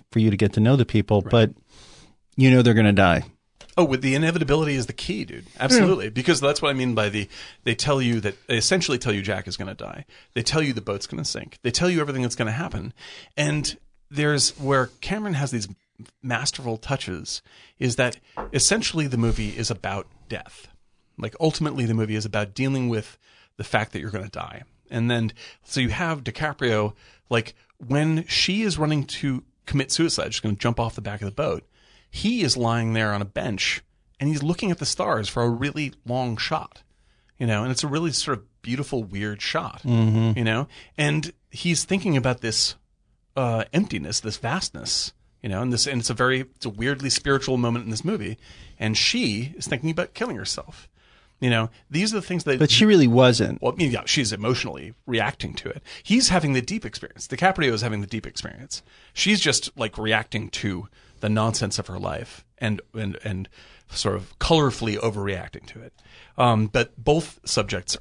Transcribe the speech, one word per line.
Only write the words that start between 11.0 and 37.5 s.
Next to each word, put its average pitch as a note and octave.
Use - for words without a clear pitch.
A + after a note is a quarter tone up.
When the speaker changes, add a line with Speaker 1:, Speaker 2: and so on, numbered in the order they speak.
Speaker 2:
gonna -
sink. -
They -
tell F3
you E3+
everything C#3
that's B2
gonna A2+
happen. A2+
And D3
there's, D3
where C3+
Cameron G#3
has C#3
these G#2+
masterful B2
touches -
is B2
that B2
essentially D#3+
the B2
movie A2+
is A2+
about G2
death. -
Like, -
ultimately D3+
the A2+
movie G#2+
is G#2+
about G#2
dealing C3
with A2
the G2+
fact G#2+
that G2+
you're G#2
gonna G2
die. -
And A#2
then, A2+
so -
you B2
have D#3
DiCaprio, A2+
like, A#2
when D#3
she -
is F#3+
running D3+
to C3
commit C3+
suicide, -
she's -
gonna G#2+
jump A#2
off -
the A2+
back G#2
of G#2
the F#2+
boat, -
he A3+
is C3+
lying A#2
there A2
on G2+
a -
bench -
and C#3
he's D3
looking F3
at E3+
the D3
stars A2+
for A#2+
a A#2+
really C3+
long A#2+
shot, -
you B2
know, G#2+